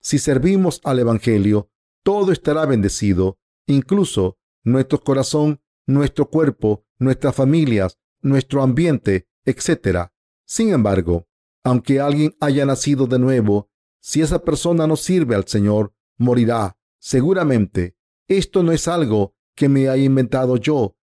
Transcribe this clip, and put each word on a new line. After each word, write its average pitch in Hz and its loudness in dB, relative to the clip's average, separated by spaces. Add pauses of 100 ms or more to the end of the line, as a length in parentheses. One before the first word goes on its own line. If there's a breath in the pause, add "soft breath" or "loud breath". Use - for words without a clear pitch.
Si - -2
servimos 165 0
al 131 0
Evangelio, 107 0 (340)
todo 196 0
estará 156 0
bendecido, 98 0 (300)
incluso 139 0 (240)
nuestro 131 0
corazón, 147 -2 (240)
nuestro 139 0
cuerpo, 139 0 (120)
nuestras 131 -2
familias, 131 0 (220)
nuestro 139 0
ambiente, 127 0 (180)
etcétera. 92 -2 (340)
Sin 226 -2
embargo, 95 0 (360)
aunque 131 0
alguien 147 0
haya 143 0
nacido 135 0
de 123 0
nuevo, 107 0 (320)
si - -4
esa 170 -2
persona 160 0
no 156 2
sirve 151 -2
al 98 -2
Señor, 104 0 (240)
morirá. 117 0 (220)
Seguramente, 131 -2 (300)
esto 190 0
no 165 0
es 160 -2
algo 110 -2 (200)
que 139 2
me 135 2
haya 135 0
inventado 131 0
yo. 123 -2